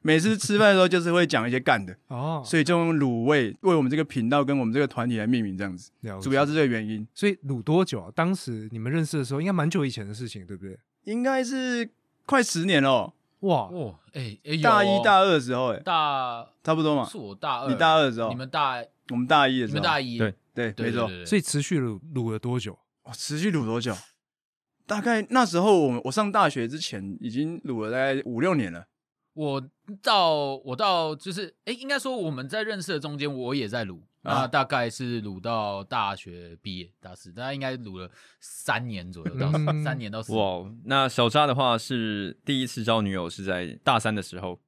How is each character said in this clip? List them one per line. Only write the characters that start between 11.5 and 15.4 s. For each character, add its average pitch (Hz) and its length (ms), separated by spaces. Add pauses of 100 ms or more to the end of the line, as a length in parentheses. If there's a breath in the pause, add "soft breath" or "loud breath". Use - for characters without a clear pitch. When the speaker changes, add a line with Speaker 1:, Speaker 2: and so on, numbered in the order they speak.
Speaker 1:
快 262 180
十 170 220
年 156 180
了 135 60
哦。 120 240 (280)
Speaker 2:
哇。 147 300
Speaker 3:
哦， 117 240 (160)
哎， 120 320
哎， 147 100
有 160 60
哦。 147 40
Speaker 1:
大 214 200
一、 196 180
大 202 180
二 196 120
的 156 80
时 127 160